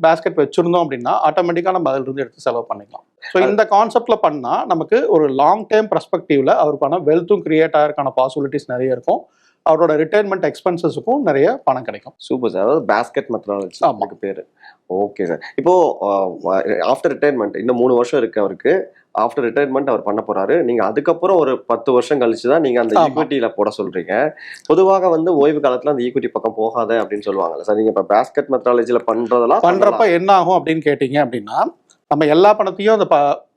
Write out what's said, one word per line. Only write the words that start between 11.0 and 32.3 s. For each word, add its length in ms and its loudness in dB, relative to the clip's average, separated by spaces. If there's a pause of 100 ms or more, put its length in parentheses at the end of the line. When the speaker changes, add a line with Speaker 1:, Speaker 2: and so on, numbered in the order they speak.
Speaker 1:
நிறைய 440 0
பணம் 200 -8
கிடைக்கும். 340 -14
Speaker 2:
சூப்பர் 340 -4
சார். 120 -2
அதாவது 300 0
பேஸ்கெட் 400 -4
மெத்தடாலஜி 520 -4
Speaker 1:
ஆமா. 80 2
Speaker 2:
அதுக்கு 220 -8
பேரு. 320 -10 (420)
ஓகே 360 -4
சார். 140 -4 (160)
இப்போ, 460 2
அ, 420 -2
வ-, 220 0
after 460 -2
retirement 460 -2
இன்னும் 180 -2
மூணு 180 2
வருஷம் 260 0
இருக்கு 200 -2
அவருக்கு. 540 -2 (280)
After 180 -2
retirement 460 -2
அவர் 180 -2
பண்ண 240 -4
போறாரு. 340 0
நீங்க 240 0
அதுக்கப்புறம் 520 0
ஒரு 260 0
பத்து 280 -2
வருஷம் 300 2
கழிச்சு 280 0
தான் 120 4
நீங்க 200 2
அந்த 180 2
Speaker 1:
ஆமா. 40 6
Speaker 2:
ஈக்விட்டியில 460 0
போட 280 -2
சொல்றீங்க. 540 -2 (340)
பொதுவாக 440 4
வந்து 260 2
ஓய்வு 240 2
காலத்துல 300 0
அந்த 140 -2
ஈக்விட்டி 240 -2
பக்கம் 280 -6
போகாத 480 -2
அப்படின்னு 220 -6
சொல்லுவாங்கல்ல 360 -2
சார். 140 -2
நீங்க 200 2
இப்ப 140 0
பேஸ்கெட் 420 0
மெத்தடாலஜில 480 0 (120)
பண்றதெல்லாம் 460 2
Speaker 1:
பண்றப்ப 20 -2
Speaker 2:
பண்ணலாம். 400 2
Speaker 1:
என்ன 340 2
ஆகும் 320 2
அப்படின்னு 40 -2
கேட்டீங்க 560 0
அப்படின்னா, 380 -4 (440)
நம்ம 180 2
எல்லா 280 6